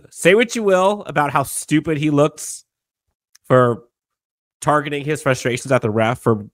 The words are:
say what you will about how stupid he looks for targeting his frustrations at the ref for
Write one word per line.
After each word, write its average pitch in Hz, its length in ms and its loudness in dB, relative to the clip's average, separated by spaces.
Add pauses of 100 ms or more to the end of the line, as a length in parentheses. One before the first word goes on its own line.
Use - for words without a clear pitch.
(100)
say - 240 2
what 240 200 0
you 233 80 -6
will 196 440 2
about 143 240 -2
how 139 120 0
stupid 151 560 -2
he 151 120 0
looks - 540 -2 (800)
for 123 400 2 (760)
targeting 147 440 -2
his 151 180 -4
frustrations 127 500 -2
at 127 100 2
the 113 80 0
ref 110 300 0
for 107 340 0